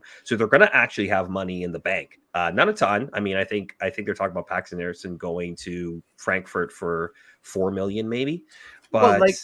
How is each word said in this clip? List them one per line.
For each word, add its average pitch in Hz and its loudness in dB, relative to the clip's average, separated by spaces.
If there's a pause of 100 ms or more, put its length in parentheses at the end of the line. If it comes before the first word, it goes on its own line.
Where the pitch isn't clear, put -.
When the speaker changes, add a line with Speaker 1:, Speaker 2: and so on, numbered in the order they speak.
(240)
Speaker 1:
So 113 -2
they're 107 2
gonna 175 8
actually 113 2
have 95 2
money 92 -4
in 87 -4
the 90 -6
bank. 92 -4 (120)
Uh, 85 0
not 147 4
a 214 0
ton. 104 0
I 107 -6
mean, 98 -2
I 95 0
think, 98 -6
I 95 -2
think 101 -8
they're 101 -4
talking 95 -2
about 87 -6
Paxton 90 -6
Erickson 87 -8
going 87 -6
to 87 -8 (140)
Frankfurt 92 -4
for 85 -6 (280)
four 95 -2
million, 98 -4
maybe. 135 -4 (480)
But 110 2
Speaker 2:
Well, 202 8
like, 190 6 (100)